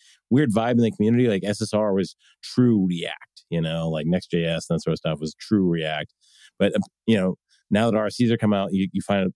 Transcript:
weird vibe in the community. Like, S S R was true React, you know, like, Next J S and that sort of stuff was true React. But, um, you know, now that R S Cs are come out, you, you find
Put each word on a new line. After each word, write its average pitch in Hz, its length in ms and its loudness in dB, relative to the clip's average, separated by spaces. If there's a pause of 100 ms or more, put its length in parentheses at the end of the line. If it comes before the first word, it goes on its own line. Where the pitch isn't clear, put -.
(300)
weird 131 220 4
vibe 113 200 0
in 117 80 2
the 113 120 2
community. 117 380 2
Like, 95 160 0
S 104 160 -2
S 107 120 -4
R 104 200 0
was 95 220 -2 (280)
true 117 420 2
React, 85 640 -6
you 82 120 -2
know, 82 280 -2
like, 78 160 -4
Next 87 260 -2
J 85 120 0
S 82 260 -4
and 85 80 0
that 76 60 -6
sort 82 100 -2
of 80 40 -4
stuff 78 240 -6
was 78 180 -8
true 98 300 0
React. 78 440 -4 (460)
But, 95 160 0
um, 104 60 0 (260)
you 113 80 4
know, 92 200 0 (360)
now 110 180 2
that 104 80 2
R 107 100 -2
S 98 100 -6
Cs 120 140 2
are 113 60 2
come 107 160 2
out, 98 200 0
you, 95 180 0
you 95 100 -4
find 95 340 0